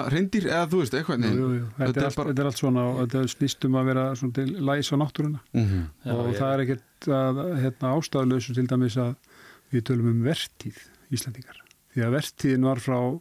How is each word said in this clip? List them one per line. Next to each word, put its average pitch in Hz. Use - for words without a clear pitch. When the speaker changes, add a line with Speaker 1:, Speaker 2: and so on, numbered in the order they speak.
Speaker 1:
hreindýr 185
eða, 170
þú 170
veist, 131
eitthvað, 151
nei. 113
Speaker 2:
Jú, 120
jú, 127
jú. 120
Þetta 131
Speaker 1:
Þetta 127
Speaker 2:
er 139
Speaker 1:
er 139
Speaker 2:
allt, 135
Speaker 1:
bara 147
Speaker 2:
þetta 131
er 139
allt 139
svona 127
og 127
þetta 127
snýst -
um 131
að 131
vera 131
svona 123
til 135
læs 143
á 147
náttúruna. 151
Speaker 1:
Mhm. 98
Speaker 3:
Já, 135
Speaker 2:
Og 120
Speaker 3:
ég 120
Speaker 2:
það 135
er 135
ekkert -
að, 135
hérna, 127
ástæðulausu 131
til 127
dæmis 123
að 123
við 123
tölum 120
um 117
vertíð -
Íslendingar. 120
Því 123
að 117
vertíðin 131
var 131
frá 123